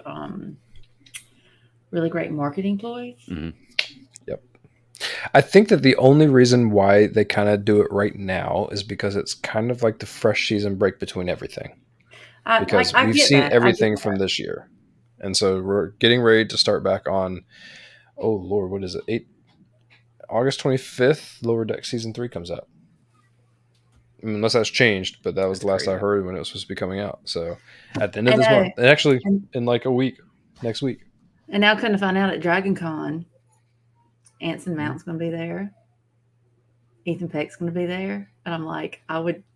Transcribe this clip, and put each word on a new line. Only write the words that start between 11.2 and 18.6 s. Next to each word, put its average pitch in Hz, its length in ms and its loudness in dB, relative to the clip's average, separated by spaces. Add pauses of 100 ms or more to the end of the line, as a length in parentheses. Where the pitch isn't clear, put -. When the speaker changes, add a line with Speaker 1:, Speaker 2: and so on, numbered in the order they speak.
Speaker 3:
everything. - 540 -10 (640)
Speaker 1:
I, 226 140 2
Speaker 3:
Because - 340 2
Speaker 1:
I, 202 80 4
I - 60 4
Speaker 3:
we've 113 80 2
Speaker 1:
get - 120 4
Speaker 3:
seen 139 120 6
Speaker 1:
that. 135 80 4
I - 20 -4
get 123 60 4
Speaker 3:
everything 117 400 4
Speaker 1:
that. - 60 -6
Speaker 3:
from 98 160 -2
this 95 200 -2
year. - 320 -10 (500)
And 95 160 -6
so 95 240 0
we're 95 280 -2 (100)
getting 120 240 4
ready 110 240 6
to - 120 -8
start 95 260 0
back 95 260 -2
on, 92 360 -4 (680)
oh 175 160 -4
Lord, 95 380 -2